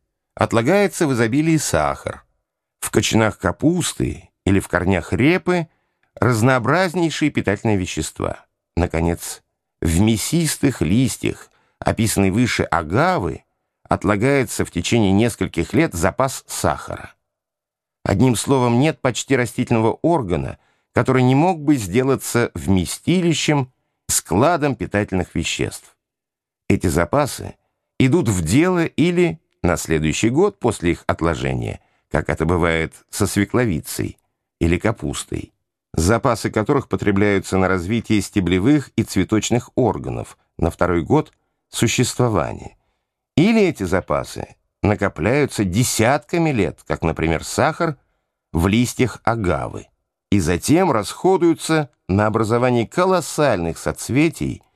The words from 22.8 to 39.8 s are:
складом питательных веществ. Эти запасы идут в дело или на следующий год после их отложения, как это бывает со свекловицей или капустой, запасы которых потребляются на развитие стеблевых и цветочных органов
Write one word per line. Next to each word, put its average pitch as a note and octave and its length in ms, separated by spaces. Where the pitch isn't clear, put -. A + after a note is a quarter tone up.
складом C#3 680
питательных F#2+ 600
веществ. - 600
Эти G2 200
запасы F2+ 680
идут C3 280
в F#2 160
дело E3 420
или E3+ 540
на E2+ 160
следующий D#2 520
год F3+ 300
после F2+ 320
их - 160
отложения, C2 720
как D2 200
это D#2+ 160
бывает E2 480
со - 180
свекловицей G2+ 880
или E2 180
капустой, - 760
запасы A2 560
которых A2+ 400
потребляются G2+ 680
на F#2+ 100
развитие G2 540
стеблевых G2 760
и A2+ 80
цветочных G#2+ 720
органов C2 640